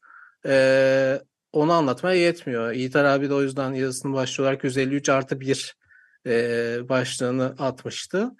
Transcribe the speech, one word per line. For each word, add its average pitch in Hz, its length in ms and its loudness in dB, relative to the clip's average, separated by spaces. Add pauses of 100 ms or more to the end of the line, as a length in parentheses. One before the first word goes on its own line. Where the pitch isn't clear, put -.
(460)
e, 135 760 4 (320)
onu 156 200 2
anlatmaya 165 440 2
yetmiyor. 147 560 0
Yiğit 127 240 -4
Arabi 139 340 4
de 143 40 0
o 139 80 2
yüzden 135 300 -2
yazısının 131 420 -4
başlığı 135 300 -2
olarak 135 200 -2
yüz 135 140 -2
elli 135 160 0
üç 143 140 -2
artı 135 320 0
bir, 135 360 -4 (500)
e, 117 520 0 (100)
başlığını 127 560 -2 (140)
atmıştı. 135 800 -4